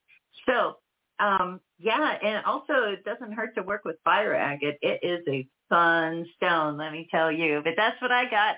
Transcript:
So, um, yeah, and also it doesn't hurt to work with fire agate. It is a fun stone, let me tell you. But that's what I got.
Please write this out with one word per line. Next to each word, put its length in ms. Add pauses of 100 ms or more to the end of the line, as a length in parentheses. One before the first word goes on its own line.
(460)
So, 320 (420)
um, 400 (180)
yeah, 460
and 220
also 280 (120)
it 180
doesn't 300
hurt 220
to 80
work 200
with 200
fire 300
agate. 480
It 220
is 240
a 180 (220)
fun 580 (100)
stone, 420
let 140
me 200
tell 200
you. 320
But 140
that's 240
what 100
I 160
got. 300